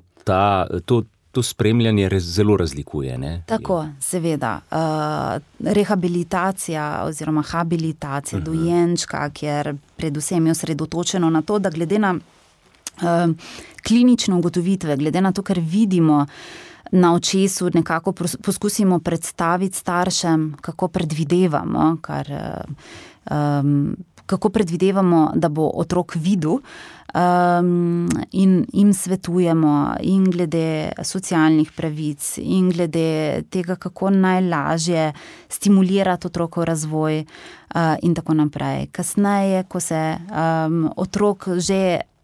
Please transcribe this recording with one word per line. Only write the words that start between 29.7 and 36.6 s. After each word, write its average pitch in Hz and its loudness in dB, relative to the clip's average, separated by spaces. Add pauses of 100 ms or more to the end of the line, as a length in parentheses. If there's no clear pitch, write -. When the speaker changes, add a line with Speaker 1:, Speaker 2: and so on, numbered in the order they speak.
Speaker 2:
in 190 2
glede 170 0 (320)
socialnih 160 2
pravic 151 -6
in 185 2
glede 165 0 (360)
tega, 180 -6
kako 185 -4
najlažje 165 2 (320)
stimulirati 190 2
otrokov 170 -4